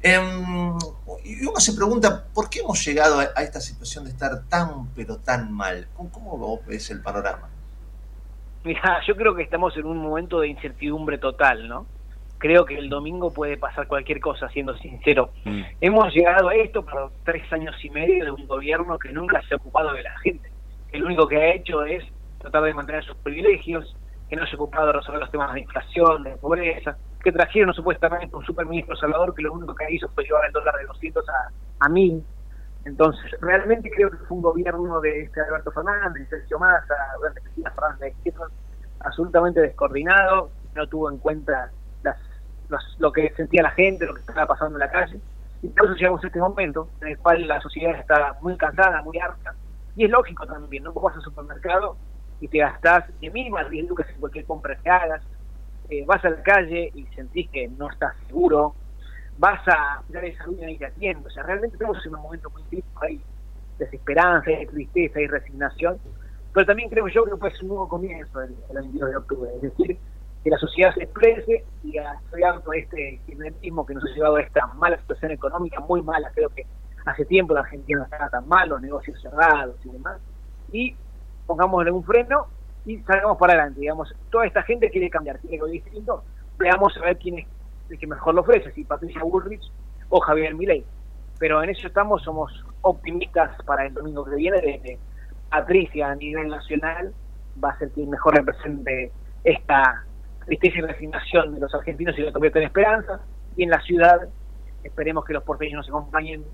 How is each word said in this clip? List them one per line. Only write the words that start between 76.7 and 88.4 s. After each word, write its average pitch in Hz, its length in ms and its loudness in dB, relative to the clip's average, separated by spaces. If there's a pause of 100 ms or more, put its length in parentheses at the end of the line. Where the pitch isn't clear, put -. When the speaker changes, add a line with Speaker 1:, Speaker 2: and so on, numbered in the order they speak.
Speaker 2:
hace 147 200 -2
tiempo 180 280 4
la 143 80 4
Argentina 143 380 -4
no 131 60 -4
estaba 143 240 -6
tan 123 180 -4
mal, 175 220 6
los 135 120 -4
negocios 143 400 -10
cerrados 147 540 4 (100)
y 127 40 -12
demás, 143 280 -10 (540)
y 247 240 -4 (520)
pongámosle 175 440 4
un 180 120 0
freno 240 440 4 (380)
y 220 140 -6
salgamos 196 380 4
para 180 160 10
adelante, 143 260 4
digamos, 151 340 -4 (160)
toda 226 160 4
esta 208 180 2
gente 233 260 2
quiere 180 200 0
cambiar, 147 300 -4
quiere - 160 -8
algo 156 120 -4
distinto, 208 560 -6 (340)
veamos 185 400 6
a 160 40 -8
ver 175 160 2
quién 175 220 -6
es 156 80 -12 (420)
el 165 80 -12
que - 100 -10
mejor 160 280 2
lo 180 60 8